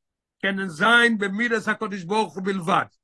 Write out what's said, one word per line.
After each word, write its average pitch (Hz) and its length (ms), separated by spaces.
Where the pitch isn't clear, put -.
קענען 196 260
זיין, 226 500
במידת 214 500
הקדוש 202 360
ברוך 196 300
הוא 185 100
בלבד. 180 400